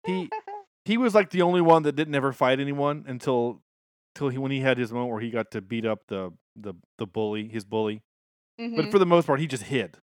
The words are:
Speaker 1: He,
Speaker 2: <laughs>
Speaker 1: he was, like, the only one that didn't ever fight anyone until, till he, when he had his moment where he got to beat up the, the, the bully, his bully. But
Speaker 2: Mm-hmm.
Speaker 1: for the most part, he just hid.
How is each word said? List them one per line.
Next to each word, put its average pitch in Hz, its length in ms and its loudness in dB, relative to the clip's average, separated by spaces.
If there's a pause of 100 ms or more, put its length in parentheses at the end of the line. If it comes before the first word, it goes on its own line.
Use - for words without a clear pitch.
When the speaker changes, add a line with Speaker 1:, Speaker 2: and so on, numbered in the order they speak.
Speaker 1:
He, 185 280 -4
Speaker 2:
<laughs> 415 340 -12 (180)
Speaker 1:
he 214 120 0
was, 233 180 2
like, 202 160 4
the 180 120 0
only 180 180 4
one 165 220 8
that 147 140 0
didn't 151 180 -2
ever 135 180 0
fight 131 280 2
anyone 143 480 -4
until, 123 540 -2 (520)
till 143 140 -4
he, 127 100 -4
when 135 140 -4
he 135 80 -2
had 131 180 4
his 113 140 -4
moment 120 200 -4
where 110 80 -6
he 117 100 -6
got 113 220 -4
to 110 80 -6
beat 110 240 -6
up 107 240 -2
the, 95 240 -6 (220)
the, 104 200 -12 (240)
the 110 80 -6
bully, 107 420 -4
his 110 160 -10
bully. 110 380 -4 (720)
But - 120 0
Speaker 2:
Mm-hmm. - 20 -8
Speaker 1:
for 208 80 4
the 180 80 6
most 170 200 4
part, 139 140 2
he 165 80 -2
just 123 160 -6
hid. 120 340 -4 (100)